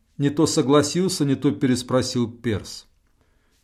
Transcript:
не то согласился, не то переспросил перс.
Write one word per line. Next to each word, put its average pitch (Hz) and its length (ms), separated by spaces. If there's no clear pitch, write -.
не 143 120
то 151 160
согласился, 147 800
не 139 100
то 135 180
переспросил 123 800
перс. - 560